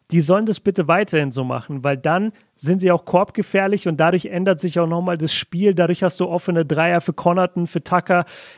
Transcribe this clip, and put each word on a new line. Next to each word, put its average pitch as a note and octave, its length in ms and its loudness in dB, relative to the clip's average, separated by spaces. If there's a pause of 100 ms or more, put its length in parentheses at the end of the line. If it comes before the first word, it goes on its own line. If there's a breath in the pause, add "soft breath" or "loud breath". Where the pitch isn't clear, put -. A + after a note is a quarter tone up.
(100)
Die E3 120 2
sollen F#3 220 2
das A3 140 -2
bitte F3+ 300 -2
weiterhin E3 420 0
so C3 140 -4
machen, B2+ 400 -6
weil C#3+ 140 -2
dann F#3 340 0 (240 soft breath)
sind F3 240 -2
sie F#3 100 4
auch E3+ 140 2
korbgefährlich G3 800 0
und D#3+ 120 -2
dadurch F3 280 2
ändert F#3 320 0
sich F3 220 -2
auch E3 80 0
nochmal F3 300 -2
das D#3 140 -4
Spiel. F#3+ 400 0
Dadurch F3 300 0
hast F3+ 160 0
du F3+ 80 0
offene E3+ 400 -2
Dreier E3 340 0
für E3 120 -4
Connaughton, F3 560 0
für - 160 -6
Tucker. F3 400 0 (340 loud breath)